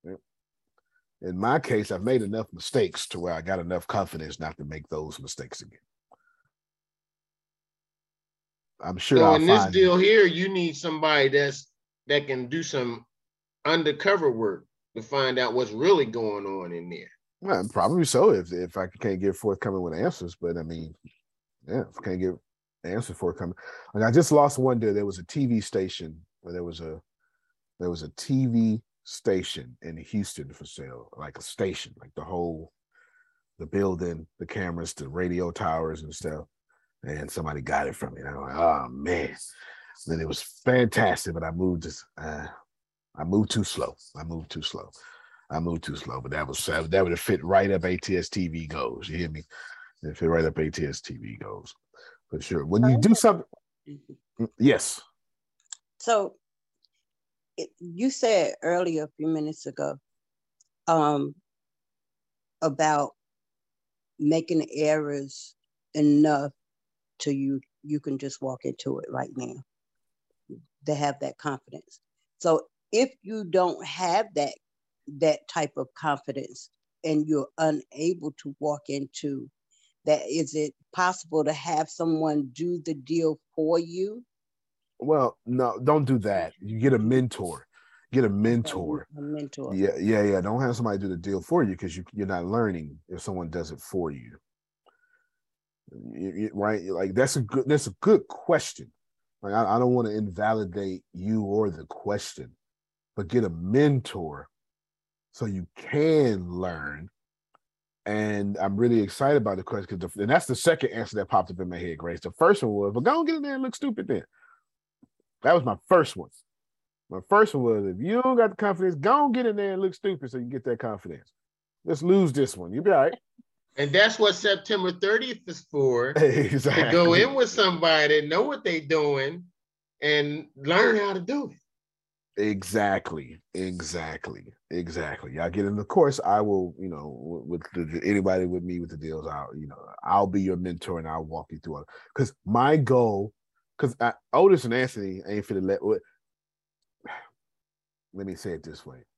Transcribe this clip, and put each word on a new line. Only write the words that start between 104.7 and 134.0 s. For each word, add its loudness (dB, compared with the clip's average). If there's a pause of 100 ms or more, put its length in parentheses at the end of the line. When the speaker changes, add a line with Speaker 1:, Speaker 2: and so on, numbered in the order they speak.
Speaker 1:
so -6
you -6 (100)
can 2
learn. -8 (960)
And -2
I'm -2
really 4
excited 2
about 0
the -8
question -8
'cause -8
the, -4
and 0
that's 4
the -2
second 2
answer -6
that -4
popped 2
up -12
in -6
my -8
head, -8
Grace. -8
The -10
first 4
one 0
was, 0
"But -2
go 2
and 0
get -2
in -6
there -6
and -4
look -6
stupid -4
then." -2 (1200)
That 6
was 4
my -2 (100)
first 6
one. -12 (800)
My -10 (100)
first 6
one 0
was, 2
if -8
you 0
don't 4
got 6
the -10
confidence, 0
go 4
and 2
get 0
in 0
there -2
and -2
look 0
stupid -4
so -8
you -6
can -8
get -6
that -2
confidence. -8 (540)
Let's -2
lose 6
this 0
one. -12
You'll -4
be 4
all 6
right. 2 (600)
Speaker 2:
And -2
that's 6
what 6
September 0
thirtieth -2
is -14 (100)
for. 2
Speaker 1:
<laughs> 0
Exactly. 4
Speaker 2:
To 0
go 8
in 6
with 4
somebody, 4
know 2
what -2
they 0
doing, 0 (580)
and 0 (100)
learn 4
how 0
to -4
do -6
it. -20 (840)
Speaker 1:
Exactly. -2 (140)
Exactly. -8 (280)